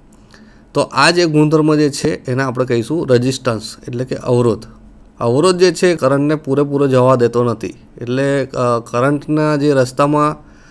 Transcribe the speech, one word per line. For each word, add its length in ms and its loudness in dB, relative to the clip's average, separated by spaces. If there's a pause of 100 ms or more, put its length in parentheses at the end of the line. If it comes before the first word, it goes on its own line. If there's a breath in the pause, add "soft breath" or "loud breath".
(720 soft breath)
તો 80 0
આ 300 2
જે 140 2
ગુણધર્મ 500 2
જે 140 2
છે 420 -4
એને 120 -2
આપણે 220 -2
કહીશું 440 -2
રેઝિસ્ટન્સ 640 -2 (120)
એટલે 180 -6
કે 100 -6
અવરોધ. 480 0 (560)
અવરોધ 380 0
જે 140 4
છે 240 0
કરંટને 400 0
પૂરેપૂરો 520 -2
જવા 280 4
દેતો 280 2
નથી. 300 -4 (280)
એટલે, 440 -2
અ, 340 -2
કરંટના 760 -2
જે 180 2
રસ્તામાં 640 2 (360 soft breath)